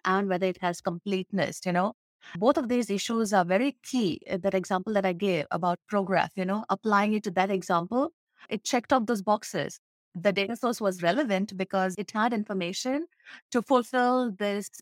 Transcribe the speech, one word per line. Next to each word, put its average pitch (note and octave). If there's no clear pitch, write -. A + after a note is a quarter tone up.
and F#3+
whether F#3
it F#3
has F3
completeness, F#3
you F3+
know. F3+
Both A#3
of B3+
these B3
issues G#3
are F#3
very G#3
key. G#3+
Uh, F#3
that F#3+
example F#3+
that G3
I F#3+
gave F3
about F3
Prograf, F#3
you F#3
know, G#3
applying G#3
it G#3+
to G#3
that F#3+
example, F#3+
it -
checked B3
off B3
those G#3+
boxes, G3+
the F#3
data G3
source -
was F#3+
relevant G3
because F#3
it G3+
had A3
information G#3+
to A#3+
fulfill B3
this G3+